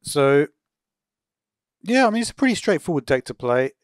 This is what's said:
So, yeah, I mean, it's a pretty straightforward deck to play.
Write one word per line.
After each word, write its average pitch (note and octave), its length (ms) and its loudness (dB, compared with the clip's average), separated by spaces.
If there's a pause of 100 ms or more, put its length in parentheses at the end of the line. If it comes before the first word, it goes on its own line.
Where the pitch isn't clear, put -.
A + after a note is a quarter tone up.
So, C#3+ 460 2 (1300)
yeah, B3 260 2
I - 20 2
mean, A#3 120 -2
it's - 80 -6
a - 40 -20
pretty B3+ 220 0
straightforward D#3+ 500 -2
deck C3 200 -2
to A#2+ 80 -12
play. B2+ 380 -2 (120)